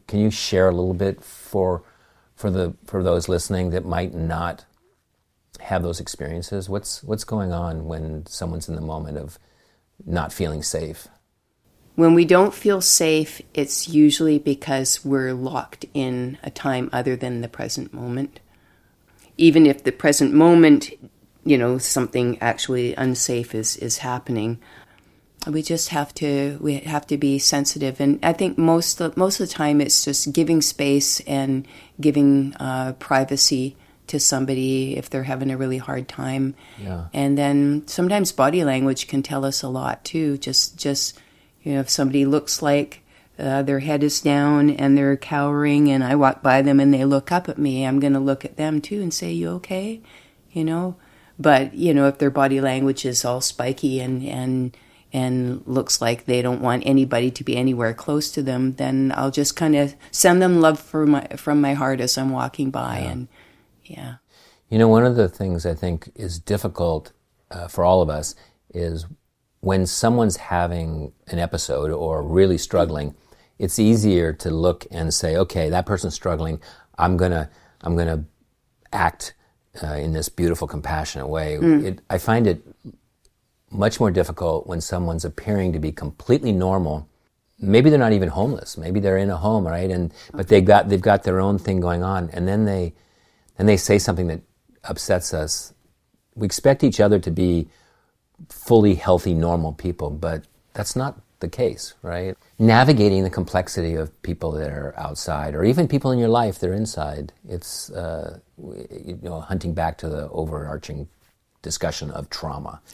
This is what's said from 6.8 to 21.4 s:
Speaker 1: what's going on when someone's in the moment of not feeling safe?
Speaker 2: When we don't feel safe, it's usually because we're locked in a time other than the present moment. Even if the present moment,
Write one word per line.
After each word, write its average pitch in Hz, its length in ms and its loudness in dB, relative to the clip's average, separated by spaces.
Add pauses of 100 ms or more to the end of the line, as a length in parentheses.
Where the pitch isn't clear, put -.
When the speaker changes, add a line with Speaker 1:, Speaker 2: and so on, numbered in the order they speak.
Speaker 1:
what's 104 220 -6
going 101 280 -4
on 82 340 -6
when 78 400 -8
someone's 85 420 -8
in 82 60 -8
the 78 80 -8
moment 78 340 -10
of 76 220 -14 (640)
not 82 300 -4
feeling 78 280 -4
safe? 80 460 -8 (840)
Speaker 2:
When 165 200 6
we 175 100 6
don't 180 280 6
feel 202 280 0
safe, 156 600 2 (140)
it's - 340 -4
usually 151 520 4
because 135 640 -2
we're 131 280 0
locked 127 520 -8 (100)
in 127 480 -4
a 139 80 -10
time 131 420 -4
other 127 220 -2
than 127 260 -6
the 117 80 -6
present - 460 -10
moment. 123 460 -8 (960)
Even 160 280 8
if 139 200 4
the 127 80 2
present 147 420 2
moment, 160 560 8 (540)